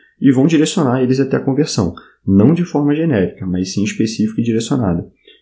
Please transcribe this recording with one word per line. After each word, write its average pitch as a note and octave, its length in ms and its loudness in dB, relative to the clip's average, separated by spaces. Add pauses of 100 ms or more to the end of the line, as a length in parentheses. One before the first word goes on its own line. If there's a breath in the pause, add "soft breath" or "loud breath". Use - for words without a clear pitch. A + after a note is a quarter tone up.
(200 loud breath)
e C3+ 120 4
vão C3 140 4
direcionar D3+ 560 0
eles B2+ 180 0
até C3+ 160 -2
a - 80 -4
conversão, B2+ 500 -2 (320 loud breath)
não G#2 280 4
de F3 100 0
forma D3 300 0
genérica, A#2+ 520 -2
mas F#2 280 -4
sim G2+ 100 -2
específica A2 560 -4
e A2+ 40 -2
direcionada. A2 640 -2 (360 soft breath)